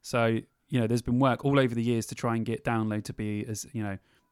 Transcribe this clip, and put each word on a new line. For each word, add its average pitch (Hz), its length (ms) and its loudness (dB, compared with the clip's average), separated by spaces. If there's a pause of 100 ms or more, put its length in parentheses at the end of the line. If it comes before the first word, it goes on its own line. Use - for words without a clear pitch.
So, 113 380 2 (280)
you 131 120 0
know, 113 80 4
there's 117 140 2
been 123 180 0
work 131 260 2
all 139 140 4
over 127 160 4
the 117 80 0
years 117 240 0
to 117 80 -12
try 117 200 -2
and 113 100 -2
get 113 180 -4
Download 110 420 -2
to - 80 -10
be 107 340 -4
as, 107 260 -8
you 110 100 -4
know, 98 140 -6 (340)